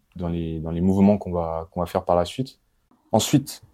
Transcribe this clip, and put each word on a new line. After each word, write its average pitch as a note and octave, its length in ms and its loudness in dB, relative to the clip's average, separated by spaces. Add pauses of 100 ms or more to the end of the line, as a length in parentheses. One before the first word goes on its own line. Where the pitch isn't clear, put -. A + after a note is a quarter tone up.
(160)
dans F2 120 -6
les, E2 320 -4
dans D#2+ 100 -8
les E2+ 100 -4
mouvements G2 380 4
qu'on F2+ 120 -10
va, E2 400 -4
qu'on F2+ 100 -6
va E2+ 60 -2
faire F#2 180 -2
par F2 120 2
la F2 80 2
suite. - 340 -8 (540)
Ensuite, - 500 0 (120)